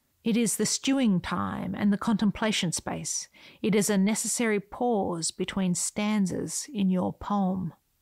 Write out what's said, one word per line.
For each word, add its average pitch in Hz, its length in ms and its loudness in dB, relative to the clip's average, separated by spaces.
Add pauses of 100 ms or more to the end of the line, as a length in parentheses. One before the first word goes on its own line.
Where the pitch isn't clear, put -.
(240)
It 226 140 2
is 233 200 2
the 214 100 0
stewing 254 520 2
time 190 560 -4
and 208 160 2
the 202 60 2
contemplation 202 760 0
space. - 560 -4 (360)
It 214 100 2
is 208 160 4
a 208 80 2
necessary 208 640 0
pause 190 720 -2
between 185 420 -2
stanzas 202 1000 -2
in 202 200 2
your 180 200 0
poem. 185 640 -2 (280)